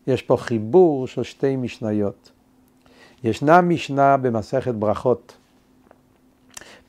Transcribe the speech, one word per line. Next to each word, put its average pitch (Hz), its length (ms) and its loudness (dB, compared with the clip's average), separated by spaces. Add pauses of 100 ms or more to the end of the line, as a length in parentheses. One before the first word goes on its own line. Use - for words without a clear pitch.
יש 127 160 -2
פה 131 140 0
חיבור 127 720 2
של 123 160 -8
שתי 135 340 -4
משניות. 107 720 -6 (960)
ישנה 143 360 4
משנה 139 560 2
במסכת 123 580 -4
ברכות, 107 600 -2 (1500)